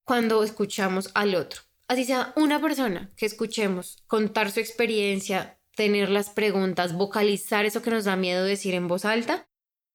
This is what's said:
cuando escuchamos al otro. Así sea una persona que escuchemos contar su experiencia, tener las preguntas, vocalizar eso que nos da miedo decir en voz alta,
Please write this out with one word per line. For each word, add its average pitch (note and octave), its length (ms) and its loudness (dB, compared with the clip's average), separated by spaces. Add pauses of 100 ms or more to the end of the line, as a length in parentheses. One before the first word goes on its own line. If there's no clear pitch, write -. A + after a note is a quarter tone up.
cuando A3+ 380 2
escuchamos G3 720 -2
al G#3 220 2
otro. - 260 -4 (260)
Así B3 200 0
sea B3+ 280 0
una D4+ 280 2
persona B3 540 -2
que A3 100 -2
escuchemos G#3+ 800 -4
contar G#3+ 440 0
su A3+ 100 -2
experiencia, G#3 1000 -2 (160)
tener G#3 320 2
las G3+ 220 0
preguntas, F#3 640 0
vocalizar G3+ 720 0
eso A3+ 160 -2
que A3+ 80 -2
nos A3+ 140 0
da G3 120 2
miedo F#3 280 0
decir G3 300 0
en F3+ 140 -2
voz F3+ 160 0
alta, A#3 440 0 (460)